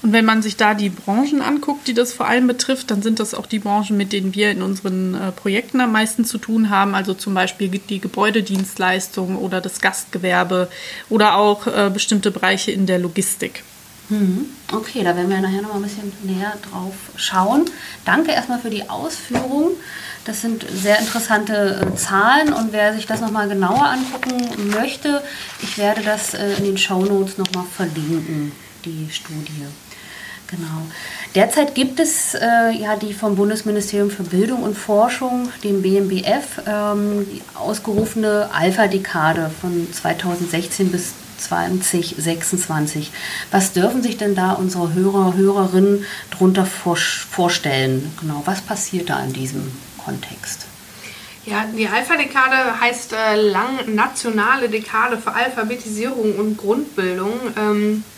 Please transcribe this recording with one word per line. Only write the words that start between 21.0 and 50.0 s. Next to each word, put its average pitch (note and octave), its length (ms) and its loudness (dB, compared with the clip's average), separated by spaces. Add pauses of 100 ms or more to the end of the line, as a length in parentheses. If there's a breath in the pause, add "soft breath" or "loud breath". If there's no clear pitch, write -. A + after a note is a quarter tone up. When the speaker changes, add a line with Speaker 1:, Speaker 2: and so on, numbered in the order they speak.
Speaker 2:
äh, - 20 -4
Zahlen B3 560 4
und A3+ 220 0
wer G#3+ 200 4
sich A3 140 -6
das A3 140 -2
noch A3 100 -2
mal G#3 160 0
genauer G3+ 380 4
angucken B3 840 -2
möchte, C#4+ 540 -2 (380 loud breath)
ich - 160 -8
werde G#3+ 240 2
das, G#3+ 320 -2
äh, G3+ 240 0
in G3+ 80 0
den G3 120 2
Shownotes G3 600 2
noch F#3 160 0
mal F3+ 200 -2
verlinken, D#3 800 -2 (320 loud breath)
die D#3 260 -8
Studie. D3+ 540 -10 (840 loud breath)
Genau. D#3+ 380 -6 (480 loud breath)
Derzeit C#4+ 400 4
gibt C4 280 0
es, - 320 0
äh, A3+ 400 4
ja, G#3+ 240 -2
die G#3 160 -6
vom G3+ 240 0
Bundesministerium G3+ 760 0
für G3 120 -6
Bildung G3+ 380 2
und G3+ 160 -2
Forschung, B3 720 2 (140)
dem G3 180 2
B F#3+ 160 4
M G3 120 2
B F#3 120 0
F, B3 460 -2
ähm, G#3 640 0
die G3+ 100 -12 (140)
ausgerufene G#3+ 960 0
Alpha-Dekade F3 960 2 (120)
von F3 320 -2
zweitausendsechzehn E3+ 960 -2
bis F3+ 220 -4 (240)
zwanzig F3 800 0
sechsundzwanzig. D#3 960 -2 (400 loud breath)
Was F#3+ 200 2
dürfen A#3 320 2
sich G#3 140 0
denn G3+ 180 2
da F#3 160 2
unsere F3+ 420 0
Hörer, F#3+ 400 4
Hörerinnen G3 720 6 (240 loud breath)
drunter F#3 360 6
vorsch-, - 640 -2
vorstellen? C#3 880 0
Genau, D3 260 -6
was F#3+ 160 -2
passiert - 480 -4
da C3+ 140 -2
in B2+ 100 -4
diesem C3+ 380 -6 (320)